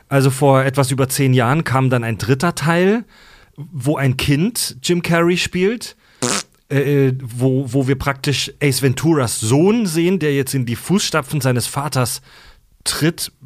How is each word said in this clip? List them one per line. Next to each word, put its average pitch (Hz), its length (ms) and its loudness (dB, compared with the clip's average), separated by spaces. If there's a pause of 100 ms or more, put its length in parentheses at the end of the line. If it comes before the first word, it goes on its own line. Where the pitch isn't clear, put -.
also 139 200 4
vor 135 340 4
etwas 135 280 0
über 131 180 0
zehn 135 240 2
Jahren, 127 300 2
kam 131 260 0
dann 120 140 0
ein 113 160 -4
dritter 135 340 -2
Teil, 180 520 0 (500)
wo 143 420 -4
ein 131 200 0
Kind 151 680 -2
Jim 175 180 0
Carrey 170 360 2
spielt, 190 580 -4 (720)
äh, 139 440 2 (100)
wo, 127 500 -2
wo 135 140 0
wir 135 100 0
praktisch - 540 -4 (100)
Ace 143 220 0
Venturas 139 560 2
Sohn 185 480 2
sehen, 170 320 0
der 147 160 0
jetzt 135 180 -2
in 127 140 -2
die 113 80 -4
Fußstapfen 151 680 -2
seines 123 240 0
Vaters 131 560 -4 (600)
tritt. - 480 -2 (140)